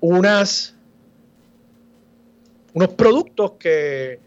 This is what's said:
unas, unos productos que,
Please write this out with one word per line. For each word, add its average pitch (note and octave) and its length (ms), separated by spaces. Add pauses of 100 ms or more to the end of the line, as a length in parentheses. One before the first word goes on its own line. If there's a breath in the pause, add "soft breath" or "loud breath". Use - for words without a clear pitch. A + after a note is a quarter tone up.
unas, G3 760 (2000)
unos F#3 220
productos A3+ 640
que, C#3 680